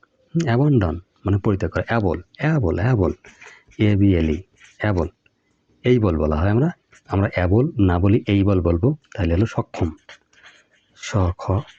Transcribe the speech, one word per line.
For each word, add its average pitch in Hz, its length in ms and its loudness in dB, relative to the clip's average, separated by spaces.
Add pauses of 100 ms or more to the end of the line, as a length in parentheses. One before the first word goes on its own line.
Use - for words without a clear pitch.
(340)
হুম, 165 120 -2
abandon 120 500 2 (260)
মানে 98 160 0
পরিত্যাগ 98 340 -2
করা। - 160 -4
অ্যাবল, 101 300 -2 (200)
অ্যাবল, 139 420 -2
অ্যাবল, 101 320 0 (680)
এ 104 180 2
বি 101 200 4
এল 80 140 2
ই, 78 100 -2 (380)
অ্যাবল। 92 300 -2 (800)
এই 127 140 4
বল 95 180 0
বলা 76 180 0
হয় 90 160 0
আমরা, 135 180 2 (380)
আমরা 98 260 0
অ্যাবল 95 320 2 (120)
না 92 220 2
বলি, 101 180 2 (100)
এই 101 160 2
বল 95 180 2
বলবো, 85 260 0 (260)
তাহলে 85 200 -2
হলো 95 120 0
সক্ষম। - 440 -6 (1080)
স, - 120 -20 (280)
খ, - 60 -16 (360)